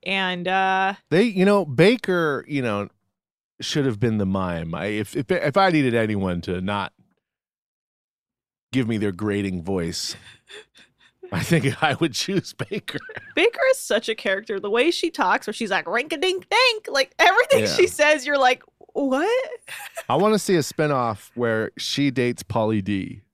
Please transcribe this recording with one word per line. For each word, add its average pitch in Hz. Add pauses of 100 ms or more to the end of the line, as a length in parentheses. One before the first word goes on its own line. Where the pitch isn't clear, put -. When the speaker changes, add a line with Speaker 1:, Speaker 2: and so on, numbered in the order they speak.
Speaker 1:
And, 185
uh, 190 (160)
Speaker 2:
They, 180
you 190
know, 202
Baker, 160
you 139
know, 101 (720)
should -
have 113
been 113
the 101
mime. 87
I, 80
if, 104
if, 143
if 160
I 196
needed 139
anyone 101
to 90
not 98 (1800)
give 123
me 113
their 101
grating 98
voice, 85 (1160)
I 175
think 160 (120)
<laughs> -
I 147
would 147
choose -
Baker. - (360)
Speaker 1:
Baker 415 (100)
is 523
such -
a 220
character. 202
The 202
way 240
she 339
talks, 202
where 220
she's 214
like, 170
"Rink-a-dink-dink," 359
like, 269
everything 381
Speaker 2:
Yeah. -
Speaker 1:
she 359
says, 294
you're 294
like, 254 (300)
"What?" 330 (220)
<laughs> -
Speaker 2:
I 127
wanna 208
see 190
a 160
spinoff 127
where 113
she 143
dates 120
Pauly 110
D. 98 (120)